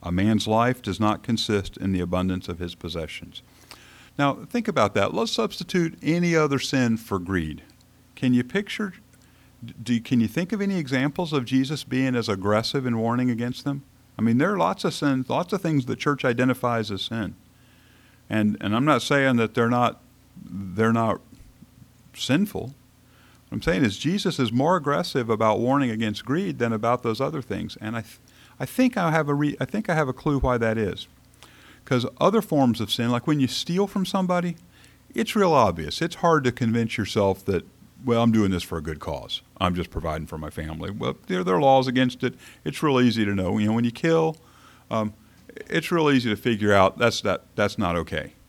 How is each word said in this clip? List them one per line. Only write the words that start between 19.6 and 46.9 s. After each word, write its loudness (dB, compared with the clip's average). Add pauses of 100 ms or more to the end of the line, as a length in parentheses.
not, 0 (420)
they're 0
not 2 (960)
sinful. -2 (760)
What -12
I'm -6
saying 2
is 0
Jesus -2
is 2
more 2
aggressive -2
about 2
warning 2
against -2
greed -2
than 0
about 0
those -2
other -4
things. -8
And -8
I, -6
th-, -16 (400)
I -6
think 2
I 0
have 2
a 2
re-, 0
I 0
think -6
I 2
have 2
a -2
clue 0
why 2
that 2
is. -4 (840)
'Cause 0 (160)
other 4
forms 2
of -4
sin, 0
like -2
when 2
you 2
steal -2
from -2
somebody, -2 (580)
it's -2
real 4
obvious. 2
It's -4
hard 4
to 2
convince -2
yourself 0
that, 0 (400)
"Well, 2
I'm 6
doing 4
this 0
for -8
a -6
good -8
cause. -8 (180)
I'm 0
just -4
providing -6
for -12
my -10
family." -10
Well, -6 (120)
there, -2
there 0
are 2
laws 4
against 0
it. -4 (280)
It's -6
real 4
easy 4
to 0
know. 0
You 2
know, 2
when 0
you 0
kill, 0 (540)
um, -4 (560)
it's -2
real 2
easy 4
to 0
figure 2
out 6